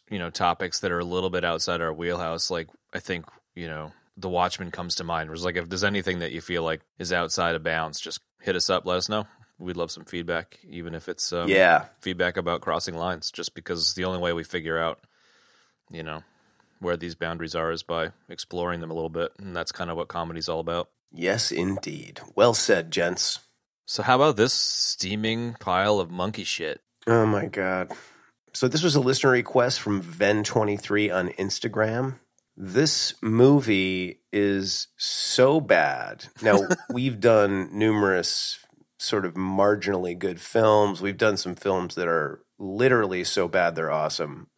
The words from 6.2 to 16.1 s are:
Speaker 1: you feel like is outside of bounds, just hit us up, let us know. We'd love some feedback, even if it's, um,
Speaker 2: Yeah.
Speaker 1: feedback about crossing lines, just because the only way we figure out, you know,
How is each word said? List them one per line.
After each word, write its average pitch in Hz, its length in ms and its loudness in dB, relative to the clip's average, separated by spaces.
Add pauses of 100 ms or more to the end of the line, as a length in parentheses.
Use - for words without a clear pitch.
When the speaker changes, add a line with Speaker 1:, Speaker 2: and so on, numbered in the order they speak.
Speaker 1:
you 80 100 -8
feel 85 220 -4
like 80 180 -4 (180)
is 87 120 -4
outside 85 440 0
of 78 80 -6
bounds, 80 360 -4
just - 200 -8 (220)
hit 95 140 -2
us 87 140 0
up, 92 160 0
let 92 120 0
us 90 120 -2
know. 107 160 -2 (340)
We'd 90 160 -8
love 85 160 -4
some 82 140 -14
feedback, 85 540 -6 (100)
even 85 240 -10
if 85 160 -10
it's, - 240 -6
um, 85 160 -2
Speaker 2:
Yeah. 90 360 6 (140)
Speaker 1:
feedback 90 380 -2
about 87 240 -2
crossing 85 340 -4
lines, 85 360 -6
just - 240 -10
because 85 400 -4
the 92 100 -4
only 92 140 -2
way 87 140 0
we 85 100 -4
figure 82 340 -4
out, 82 220 -2 (920)
you 82 120 -12
know, 78 200 -10 (560)